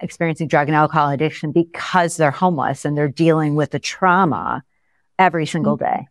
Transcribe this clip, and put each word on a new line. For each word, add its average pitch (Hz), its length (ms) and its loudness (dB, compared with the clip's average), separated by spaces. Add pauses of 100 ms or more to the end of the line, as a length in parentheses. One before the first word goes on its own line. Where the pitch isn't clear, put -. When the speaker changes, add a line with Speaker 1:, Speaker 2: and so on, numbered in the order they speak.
Speaker 1:
experiencing 165 480 -4
drug 147 200 0
and 156 80 2
alcohol 151 340 2
addiction 151 420 -4
because 170 640 0
they're 156 140 2
homeless 135 540 -2
and 147 120 -2
they're 147 120 0
dealing 156 460 2
with 151 160 0
the 143 80 -4
trauma 139 840 0 (560)
every 170 280 2
single 147 300 0
Speaker 2:
Mm-hmm. - 80 -4 (160)
Speaker 1:
day, - 100 -16